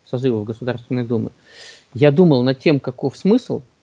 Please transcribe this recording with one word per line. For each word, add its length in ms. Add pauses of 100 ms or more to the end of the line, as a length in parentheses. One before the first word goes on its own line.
созывов 400
Государственной 580
Думы, 300 (640)
я 180
думал 320
над 160
тем, 180
каков 380
смысл 460 (200)